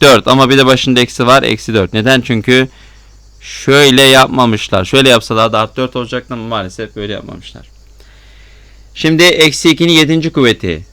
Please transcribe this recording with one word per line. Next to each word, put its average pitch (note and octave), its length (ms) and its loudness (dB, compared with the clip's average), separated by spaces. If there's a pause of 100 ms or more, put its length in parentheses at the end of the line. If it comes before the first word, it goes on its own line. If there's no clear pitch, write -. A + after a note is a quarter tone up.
dört C3 260 4
ama B2+ 220 2
bir C3+ 80 2
de C3 80 2
başında B2+ 340 0
eksi B2 260 -2
var, C3 160 4
eksi A2+ 320 -4
dört. F#2+ 180 0
Neden? A#2+ 280 0
Çünkü B2+ 480 0 (720)
şöyle C#3 640 2
yapmamışlar. B2+ 840 2
Şöyle C3+ 240 0
yapsalar A2+ 440 0
da A2+ 60 0
artı A2 180 -4
dört B2+ 200 -6
olacaktı B2 380 -10
ama A2+ 140 -12
maalesef G#2+ 480 -10
böyle G#2 160 -10
yapmamışlar. - 540 -16 (1300)
Şimdi D#3+ 280 0
eksi D#3+ 480 2
ikinin E3 220 0
yedinci D#3+ 400 0
kuvveti. G#2+ 600 -2